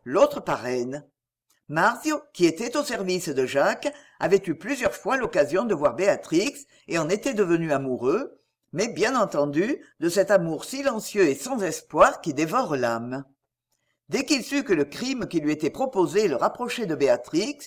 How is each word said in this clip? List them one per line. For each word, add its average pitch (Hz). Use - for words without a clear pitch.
l'autre 233
par 120
haine. 127
Marzio, 240
qui 175
était 165
au 294
service 190
de 135
Jacques, 185
avait 185
eu 160
plusieurs 240
fois 240
l'occasion 190
de 226
voir 139
Béatrix 196
et 170
en 165
était 277
devenu 170
amoureux, 135
mais 185
bien 214
entendu, 170
de 170
cet 190
amour 165
silencieux 220
et 135
sans 247
espoir 165
qui 156
dévore 160
l'âme. 123
Dès 214
qu'il 262
sut 277
que 208
le 151
crime 240
qui 170
lui 151
était 156
proposé 202
le 143
rapprochait 220
de 160
Béatrix, 143